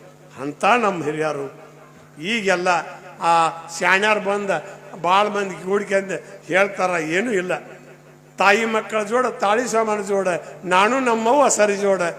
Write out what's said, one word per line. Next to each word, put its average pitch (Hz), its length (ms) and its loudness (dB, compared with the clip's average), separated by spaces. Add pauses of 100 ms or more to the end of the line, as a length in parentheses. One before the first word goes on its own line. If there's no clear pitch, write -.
(420)
ಅಂತ 147 220 -6
ನಮ್ಮ 196 400 2
ಹಿರಿಯರು 147 640 -6 (540)
ಈಗೆಲ್ಲ 190 460 0 (520)
ಆ 165 280 4 (320)
ಶಾಣ್ಯಾರ್ 196 400 4
ಬಂದ 196 300 -2 (460)
ಭಾಳ 185 300 2
ಮಂದಿ 202 280 -4
ಕೂಡ್ಕೊಂಡು 190 920 -4
ಹೇಳ್ತಾರ, 190 440 0
ಏನೂ 180 420 -2
ಇಲ್ಲ. 180 200 -2 (840)
ತಾಯಿ 208 260 4
ಮಕ್ಕಳ 220 380 -2
ಜೋಡ, 226 240 0
ತಾಳಿ 220 420 0
ಸಾಮಾನು 214 340 0
ಜೋಡ, 190 260 0 (360)
ನಾನು 202 360 4
ನಮ್ಮವ್ವ 240 480 4
ಸರಿ 208 280 2
ಜೋಡ, 196 260 0 (160)